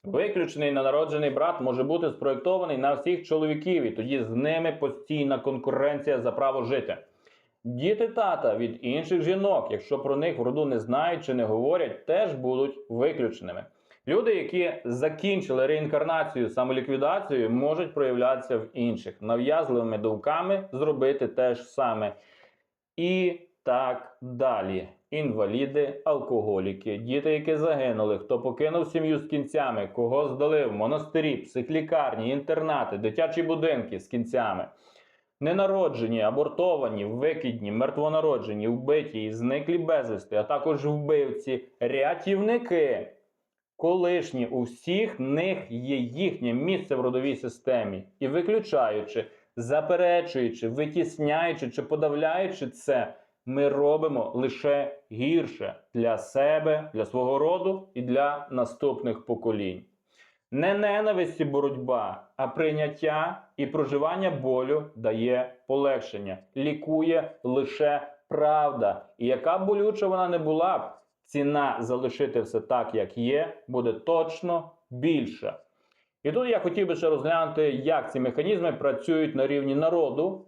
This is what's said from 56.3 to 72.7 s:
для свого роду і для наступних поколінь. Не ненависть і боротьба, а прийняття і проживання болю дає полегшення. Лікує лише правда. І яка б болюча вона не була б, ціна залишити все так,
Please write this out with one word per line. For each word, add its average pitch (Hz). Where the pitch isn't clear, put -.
для 107
свого 127
роду 185
і 127
для 143
наступних 123
поколінь. 104
Не 165
ненависть 208
і 156
боротьба, 127
а 135
прийняття 156
і 143
проживання 156
болю 131
дає 117
полегшення. 123
Лікує 156
лише 143
правда. 147
І 117
яка 160
б 190
болюча 208
вона 185
не 175
була 160
б, -
ціна 143
залишити 127
все 107
так, 123